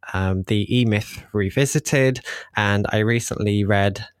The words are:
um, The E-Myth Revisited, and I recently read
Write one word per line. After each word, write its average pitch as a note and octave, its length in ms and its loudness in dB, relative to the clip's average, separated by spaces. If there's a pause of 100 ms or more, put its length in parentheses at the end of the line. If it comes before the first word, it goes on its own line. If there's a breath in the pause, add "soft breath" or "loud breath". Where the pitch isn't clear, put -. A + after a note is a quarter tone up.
(120)
um, F#2+ 320 -2
The G#2+ 380 0
E-Myth G#2+ 500 -2
Revisited, C3 880 0 (380 loud breath)
and G2+ 320 2
I - 80 0
recently G#2+ 640 0
read G2+ 420 2 (140)